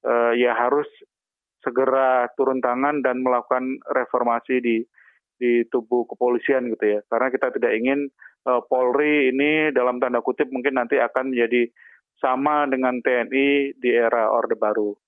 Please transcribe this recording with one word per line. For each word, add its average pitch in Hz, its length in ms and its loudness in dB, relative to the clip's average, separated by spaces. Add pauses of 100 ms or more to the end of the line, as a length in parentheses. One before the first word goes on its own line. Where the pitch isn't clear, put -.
eh, 120 320 0
ya 120 240 0
harus 143 300 0 (720)
segera 131 720 0
turun 131 240 0
tangan 131 460 0
dan 127 180 0
melakukan 127 560 -2 (160)
reformasi 123 640 -2
di, 120 180 0 (640)
di 120 320 2
tubuh 120 400 0
kepolisian 123 640 0
gitu 104 240 0
ya. - 80 -2
Karena 123 240 -2
kita 127 240 -2
tidak 117 240 0
ingin, 139 320 -2 (380)
eh, 123 180 2
Polri 131 640 2
ini 151 400 0
dalam 123 320 0
tanda 123 160 0
kutip 127 320 -2
mungkin 131 240 -4
nanti 127 240 0
akan 131 320 -2
menjadi 120 400 0 (480)
sama 143 480 0
dengan 131 380 -2
T - 20 0
N 123 240 0
I 139 480 2
di 123 160 0
era 117 400 2
Orde 113 240 -2
Baru. 107 500 -2